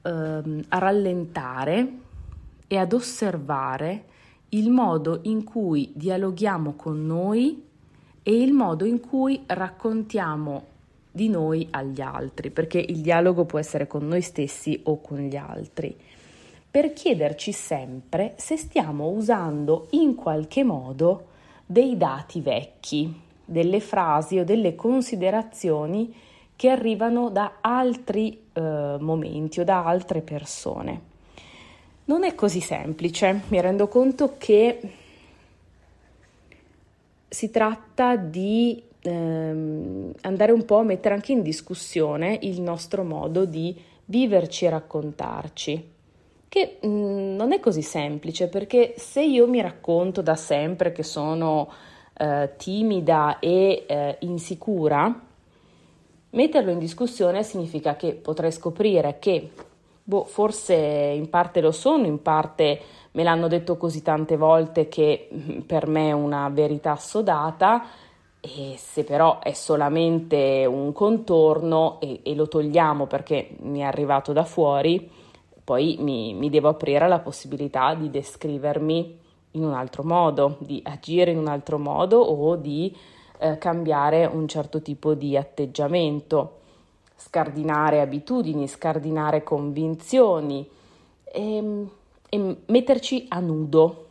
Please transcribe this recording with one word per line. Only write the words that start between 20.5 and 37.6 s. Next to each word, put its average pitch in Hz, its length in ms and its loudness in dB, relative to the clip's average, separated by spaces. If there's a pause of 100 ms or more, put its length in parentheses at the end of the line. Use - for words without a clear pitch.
modo 156 640 0 (400)
dei 240 300 4
dati 156 440 -4
vecchi, 147 720 -4 (320)
delle 175 340 0
frasi 170 600 0
o 175 40 0
delle 190 300 2
considerazioni 214 1400 -2 (400)
che 254 140 4
arrivano 233 600 0
da 202 320 -2
altri 233 800 -2 (100)
eh, 147 460 -2
momenti 156 600 -4
o 175 40 0
da 180 220 2
altre 170 360 0
persone. - 920 -10 (960)
Non 330 180 2
è 339 120 -2
così 185 240 0
semplice, 165 880 -2
mi 185 140 2
rendo 196 260 2
conto 262 500 2
che 220 420 4 (2500)
si - 220 -8
tratta 226 680 2